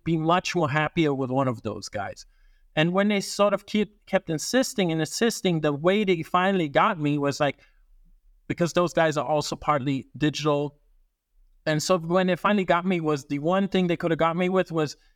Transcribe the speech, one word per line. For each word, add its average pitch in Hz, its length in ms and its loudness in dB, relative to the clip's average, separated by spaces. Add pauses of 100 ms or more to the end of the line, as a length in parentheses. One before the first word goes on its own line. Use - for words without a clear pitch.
be 165 140 0
much 165 360 0
more 165 160 0
happier 151 440 0
with 131 160 -2
one 131 180 0
of 113 140 -4
those 101 260 -8
guys. 95 380 -10 (500)
And 160 180 2
when 196 140 2
they 208 140 0
sort 202 320 0
of 190 120 -4
keep, - 400 -4
kept - 240 -2
insisting 185 640 0
and 160 100 0
insisting, 180 600 0
the 151 120 0
way 180 300 2
they 185 200 2
finally 180 460 0
got 170 300 2
me 147 180 0
was 143 220 -2
like, 143 180 0 (920)
because - 260 -2
those 175 200 2
guys 160 240 2
are 135 80 -2
also 147 300 -2
partly 139 520 -2 (100)
digital. 147 640 -2 (840)
And 151 160 0
so 185 160 2
when 175 300 0
they 180 80 2
finally 202 280 2
got 170 220 2
me 185 140 0
was, 151 260 -2
the 143 140 -4
one 185 280 0
thing 185 200 0
they 170 100 0
could 170 140 -2
have 151 80 0
got 165 180 0
me 180 120 0
with 185 220 0
was, 156 260 -2 (180)